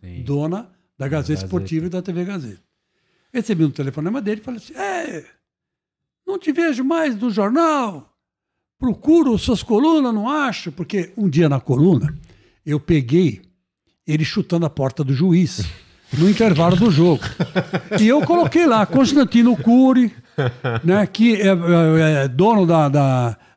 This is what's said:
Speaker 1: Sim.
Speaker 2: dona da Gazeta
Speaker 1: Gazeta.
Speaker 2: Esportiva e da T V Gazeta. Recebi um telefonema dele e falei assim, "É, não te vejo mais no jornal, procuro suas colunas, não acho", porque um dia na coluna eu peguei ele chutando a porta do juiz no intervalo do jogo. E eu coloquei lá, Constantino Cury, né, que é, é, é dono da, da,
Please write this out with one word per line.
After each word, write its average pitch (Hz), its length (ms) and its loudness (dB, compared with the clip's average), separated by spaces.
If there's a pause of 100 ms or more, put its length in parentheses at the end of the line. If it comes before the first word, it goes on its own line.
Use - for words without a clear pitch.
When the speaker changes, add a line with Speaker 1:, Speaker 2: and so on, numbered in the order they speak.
Speaker 1:
Sim. 92 220 -14
Speaker 2:
dona 151 460 -6 (280)
da 135 100 -8
Gazeta 151 260 -4
Speaker 1:
Gazeta. 190 120 -6
Speaker 2:
Esportiva 160 420 -6
e - 20 -10
da 180 120 -8
T 185 100 -10
V 175 140 -6
Gazeta. 147 360 -12 (720)
Recebi 208 320 -2
um 135 60 0
telefonema 156 500 -8
dele 208 200 -6
e - 20 -20
falei 240 160 -14
assim, - 140 -20
"É, 349 520 -8 (1000)
não 392 120 -6
te 311 140 -4
vejo 269 320 -2
mais 302 320 -2
no 226 160 -4
jornal, 226 800 -2 (680)
procuro 262 600 2
suas - 260 -2
colunas, 262 500 2
não 214 160 -4
acho", 277 420 -6
porque 170 460 -6
um 202 120 0
dia 151 200 2
na 139 100 0
coluna 147 560 2 (500)
eu 147 140 -4
peguei 147 600 0 (640)
ele 156 200 -2
chutando 170 400 -2
a 143 40 -4
porta 135 340 -4
do 135 100 -2
juiz 165 520 0 (520)
no 175 120 4
intervalo 185 460 2
do 208 160 4
jogo. 160 320 2 (760)
E 214 80 4
eu 285 180 2
coloquei 339 420 2
lá, 220 180 2
Constantino 247 720 2
Cury, 247 560 4 (680)
né, 190 240 2
que 226 280 2
é, 196 120 0
é, 160 760 2
é - 20 -2
dono 185 400 2
da, 160 220 4
da, 131 480 0 (180)